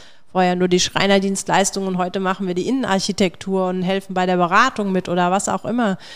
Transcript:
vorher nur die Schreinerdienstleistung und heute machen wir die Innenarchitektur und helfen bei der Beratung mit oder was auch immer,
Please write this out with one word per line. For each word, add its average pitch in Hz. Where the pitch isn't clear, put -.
vorher 180
nur 180
die 180
Schreinerdienstleistung 196
und 185
heute 185
machen 190
wir 180
die 180
Innenarchitektur 190
und 185
helfen 190
bei 185
der 185
Beratung 196
mit 185
oder 180
was 196
auch 190
immer, 220